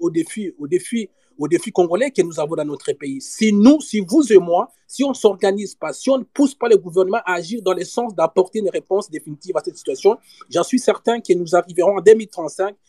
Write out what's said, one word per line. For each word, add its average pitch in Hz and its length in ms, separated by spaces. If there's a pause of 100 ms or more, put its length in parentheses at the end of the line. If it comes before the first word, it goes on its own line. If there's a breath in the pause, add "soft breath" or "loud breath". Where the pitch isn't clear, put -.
aux 170 100
défis, 165 480
aux 147 80
défis, 180 420 (300)
aux 147 100
défis 165 220
congolais 185 400
que 202 120
nous 170 160
avons 156 180
dans 151 80
notre 147 280
pays. 135 280
Si - 320
nous, 240 280
si 214 200
vous 220 320
et 196 60
moi, 175 300 (180)
si - 180
on 277 100
s'organise 196 600
pas, 156 180
si - 180
on 269 80
ne 233 60
pousse - 300
pas 240 140
le 226 80
gouvernement 180 480
à 180 100
agir 175 280
dans 185 100
le 175 120
sens 220 300
d'apporter 175 440
une 196 120
réponse 185 380
définitive 156 480
à 151 80
cette 170 120
situation, 196 420 (320 soft breath)
j'en 170 140
suis 254 160
certain 233 400
que 214 140
nous 175 200
arriverons 180 440
en - 20
deux 196 140
mille 220 140
trente-cinq, 185 460 (140)